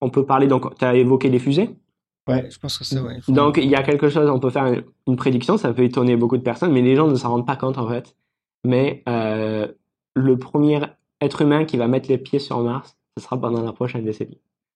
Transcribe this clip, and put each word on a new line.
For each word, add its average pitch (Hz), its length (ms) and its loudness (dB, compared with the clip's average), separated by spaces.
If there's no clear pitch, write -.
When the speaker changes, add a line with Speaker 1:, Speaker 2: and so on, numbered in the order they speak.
Speaker 1:
On 127 80 -2
peut 135 160 0
parler, 135 200 4
donc, 127 300 0
t'as 127 180 0
évoqué 127 360 4
les 127 80 2
fusées. 143 320 0
Speaker 2:
Ouais, 127 220 -2
je - 80 -20
pense - 180 -10
que - 80 -12
c'est, 131 160 -4
ouais, 120 160 -8
il 123 60 -16
faut 131 100 -2
Speaker 1:
Donc, 147 240 2
il 139 140 2
y 139 60 4
a 135 60 0
quelque 147 280 2
chose, 151 180 2
on 135 100 2
peut 127 120 0
faire 135 160 0
une, 123 180 -2
une 127 100 2
prédiction, 131 400 0
ça 131 160 -2
peut 123 120 2
étonner 123 320 2
beaucoup 120 200 2
de 120 60 0
personnes, 135 300 0
mais 127 100 4
les 127 140 4
gens 156 120 4
ne 139 60 2
s'en 123 160 -2
rendent 120 160 -2
pas 135 100 -4
compte, 131 220 -4
en 113 100 -6
fait. 120 260 -8
Mais, 135 460 0
euh, 110 600 -4
le 131 240 4
premier 147 420 0
être 143 180 -2
humain 151 240 4
qui 156 140 -4
va 117 100 0
mettre 131 220 0
les 127 80 0
pieds 139 220 -4
sur 127 220 -6
Mars, 120 360 -6
ce - 80 -14
sera 127 160 -6
pendant 117 220 -4
la 113 100 -6
prochaine 123 320 -6
décennie. 107 340 -8